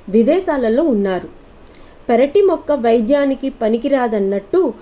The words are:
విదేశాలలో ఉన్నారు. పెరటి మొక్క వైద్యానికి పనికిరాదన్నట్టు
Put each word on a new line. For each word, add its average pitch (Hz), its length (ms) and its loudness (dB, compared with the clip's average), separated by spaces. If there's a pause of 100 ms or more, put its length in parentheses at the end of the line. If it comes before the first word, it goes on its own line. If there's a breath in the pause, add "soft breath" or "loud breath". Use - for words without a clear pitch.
విదేశాలలో 254 720 0
ఉన్నారు. 196 460 -2 (800 loud breath)
పెరటి 277 340 2
మొక్క 330 300 0
వైద్యానికి 269 760 0
పనికిరాదన్నట్టు 226 1080 -2 (220 loud breath)